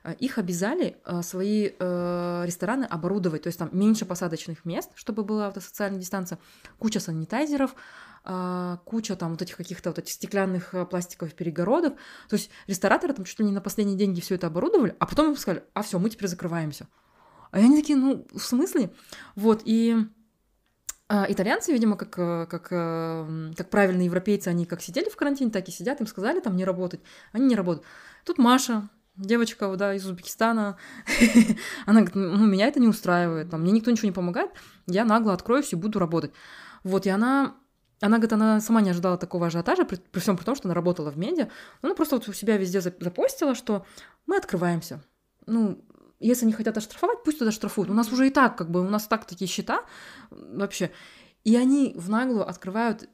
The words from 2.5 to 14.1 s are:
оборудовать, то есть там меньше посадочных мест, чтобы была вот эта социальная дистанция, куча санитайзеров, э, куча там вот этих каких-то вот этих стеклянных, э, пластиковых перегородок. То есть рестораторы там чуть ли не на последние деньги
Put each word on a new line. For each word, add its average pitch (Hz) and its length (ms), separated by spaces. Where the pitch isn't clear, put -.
оборудовать, 175 600
то - 40
есть 170 100
там - 140
меньше 214 340
посадочных 170 600
мест, 226 280
чтобы 214 300
была 208 240
вот 196 100
эта 185 80
социальная 196 340
дистанция, 180 380
куча 220 220
санитайзеров, 269 760
э, 180 600
куча 220 300
там 170 160
вот 160 100
этих 180 160
каких-то 175 320
вот - 80
этих - 160
стеклянных, 190 640
э, 180 100
пластиковых 175 480
перегородок. 180 600
То 214 60
есть - 160
рестораторы 208 460
там 190 120
чуть - 140
ли 214 60
не 202 60
на 196 100
последние 202 360
деньги 190 240